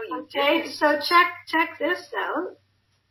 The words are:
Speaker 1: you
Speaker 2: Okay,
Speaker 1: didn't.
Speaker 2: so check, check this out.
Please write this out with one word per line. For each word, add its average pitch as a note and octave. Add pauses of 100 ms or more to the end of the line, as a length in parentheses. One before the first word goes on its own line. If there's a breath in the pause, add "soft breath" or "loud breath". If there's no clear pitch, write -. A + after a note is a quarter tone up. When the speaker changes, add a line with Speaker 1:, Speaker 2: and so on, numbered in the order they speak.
Speaker 1:
you -
Speaker 2:
Okay, C#4+
Speaker 1:
didn't. -
Speaker 2:
so D4+
check, F4 (140)
check D#4+
this D#4
out. G#3 (540)